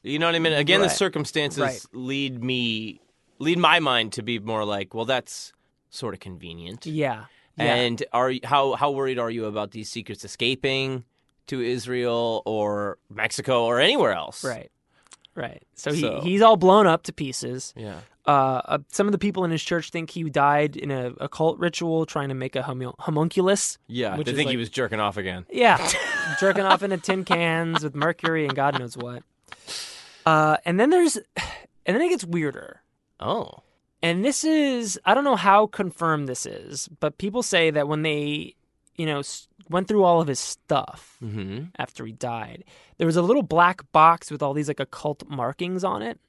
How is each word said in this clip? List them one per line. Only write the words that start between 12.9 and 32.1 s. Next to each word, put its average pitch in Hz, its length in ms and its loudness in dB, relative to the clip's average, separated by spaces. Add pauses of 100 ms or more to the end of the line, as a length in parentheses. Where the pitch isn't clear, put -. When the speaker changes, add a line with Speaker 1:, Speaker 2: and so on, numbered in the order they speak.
Speaker 1:
Mexico 117 560 0
or 120 140 2
anywhere 156 340 4
else? - 300 -8
Speaker 2:
Right. 123 260 -8 (640)
Right. - 300 -10 (120)
So - 160 -6
he, 151 100 -2
Speaker 1:
So 104 200 -2
Speaker 2:
he's 190 200 0
all 226 160 10
blown 190 300 8
up 165 160 4
to 160 100 -8
pieces. 131 640 -8
Speaker 1:
Yeah. 104 260 -12 (260)
Speaker 2:
Uh, 131 380 4
uh, 147 120 -2 (120)
some 202 180 0
of 208 40 2
the 196 60 0
people 190 260 0
in 170 80 0
his 160 120 -2
church 170 280 -4
think 165 200 -6
he 165 120 -8
died 143 520 2
in 139 160 -6
a 123 280 -4
occult 160 400 0
ritual 165 460 0
trying 139 240 -6
to 135 60 -4
make 131 200 -8
a 131 80 -2
homu-, 127 360 -8
homunculus, 175 800 0 (100)
Speaker 1:
Yeah, 117 300 -4
Speaker 2:
which 151 80 -4
Speaker 1:
they - 60 -2
Speaker 2:
is - 60 -2
Speaker 1:
think 143 120 0
he 131 60 0
Speaker 2:
like 117 60 -4
Speaker 1:
was 117 80 -6
jerking 110 300 -4
off 104 180 0
again. 92 340 -6
Speaker 2:
Yeah, 226 260 6 (360)
<laughs> - 260 -4
jerking 196 240 2
off 190 200 4
into 190 140 -2
tin 190 280 -4
cans 165 580 0
with 143 120 -6
mercury 160 500 0
and 139 100 -4
God 139 240 0
knows 123 180 -10
what. 123 260 -12 (1000)
Uh, 156 400 6
and 175 140 2
then 262 100 6
there's, 339 280 4
<sighs> - 680 -12
and 180 100 0
then 277 60 2
it 349 80 2
gets 311 160 -2